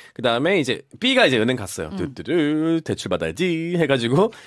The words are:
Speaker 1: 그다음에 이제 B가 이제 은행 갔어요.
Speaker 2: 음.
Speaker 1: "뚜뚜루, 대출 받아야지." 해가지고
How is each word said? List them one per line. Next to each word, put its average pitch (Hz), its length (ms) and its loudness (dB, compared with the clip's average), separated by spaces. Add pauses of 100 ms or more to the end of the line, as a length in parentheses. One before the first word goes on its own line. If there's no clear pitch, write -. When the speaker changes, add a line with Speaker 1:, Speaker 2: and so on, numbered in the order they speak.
(140)
Speaker 1:
그다음에 127 460 0
이제 127 220 -2 (160)
B가 254 280 4
이제 127 120 4
은행 123 180 2
갔어요. 92 360 -8
Speaker 2:
음. - 40 -10 (180)
Speaker 1:
"뚜뚜루, 156 680 0
대출 - 280 -6
받아야지." 165 680 -2
해가지고 139 560 2 (140)